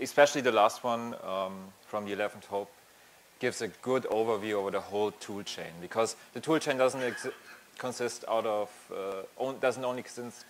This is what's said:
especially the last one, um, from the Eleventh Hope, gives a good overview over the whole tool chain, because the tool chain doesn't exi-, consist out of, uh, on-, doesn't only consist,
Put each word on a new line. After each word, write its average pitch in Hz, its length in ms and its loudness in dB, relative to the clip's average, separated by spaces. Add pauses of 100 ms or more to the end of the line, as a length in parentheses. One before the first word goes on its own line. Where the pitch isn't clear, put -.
especially 143 400 6
the 123 100 4
last 107 320 6
one, 117 400 -2
um, 95 300 -2 (340)
from 107 160 -4
the 101 80 -6
Eleventh 101 360 -4
Hope, 101 220 -4 (680)
gives 123 220 0
a 113 60 0 (160)
good 127 220 2
overview 110 480 2
over 98 180 2
the 98 80 0
whole 104 320 0
tool 101 320 -10
chain, 85 260 -8 (100)
because 107 360 0 (180)
the 123 60 -10
tool 156 180 2
chain 147 180 0
doesn't 131 260 4
exi-, 123 300 -2 (460)
consist 123 500 -4
out 113 200 2
of, 107 240 0 (200)
uh, 95 300 -6 (160)
on-, 131 220 -4
doesn't 127 260 0
only 123 160 -2
consist, - 480 -12